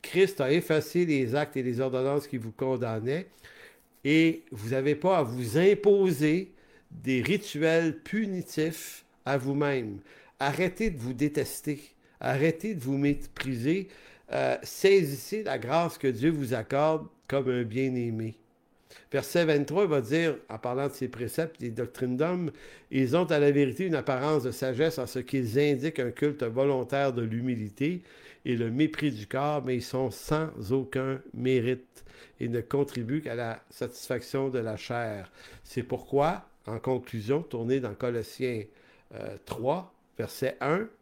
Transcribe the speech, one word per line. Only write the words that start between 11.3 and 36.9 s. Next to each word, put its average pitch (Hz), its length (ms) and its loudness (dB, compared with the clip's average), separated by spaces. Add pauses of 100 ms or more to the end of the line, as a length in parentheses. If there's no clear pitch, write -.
Arrêtez 160 560 0
de 139 60 -6
vous 139 180 -2
mépriser. 143 880 0 (440)
Euh, 131 300 0
saisissez 190 800 2
la 135 160 -4
grâce 151 400 0
que 139 100 0
Dieu 127 220 2
vous 139 240 0
accorde 143 540 0 (200)
comme 135 220 0
un 123 140 0
bien-aimé. 113 720 -2 (760)
Verset 170 340 2
vingt-trois 151 400 2
va 151 160 2
dire, 151 360 0 (120)
en 110 80 -8
parlant 131 300 -2
de 135 60 -4
ces 127 140 -4
préceptes, 123 520 -6
des 120 100 -6
doctrines 123 480 -4
d'hommes, « 170 340 0 (400)
Ils 131 240 2
ont 180 100 4
à 156 120 2
la 143 140 6
vérité 143 340 2
une 170 100 0
apparence 139 480 0
de 123 80 -2
sagesse 135 460 0
en 127 80 -4
ce 127 140 -6
qu'ils 123 400 0
indiquent 147 400 2
un 120 120 -2
culte 147 320 0
volontaire 131 720 0
de 120 80 -2
l'humilité 120 800 -2 (420)
et 123 120 0
le 117 160 0
mépris 151 400 0
du 107 160 -8
corps, 143 360 -2
mais 127 120 0
ils 117 80 -2
sont 131 260 -2
sans 156 400 -4 (220)
aucun 131 500 -2 (120)
mérite 127 720 0 (340)
et 123 80 -4
ne 117 140 -2
contribuent 139 600 -2
qu'à 123 140 -6
la 117 340 -6
satisfaction 135 800 -4
de 127 100 -2
la 110 180 -4
chair. » 110 540 -6 (320)
C'est - 200 -6
pourquoi 131 640 0 (180)
en 110 120 -6
conclusion, 127 600 -2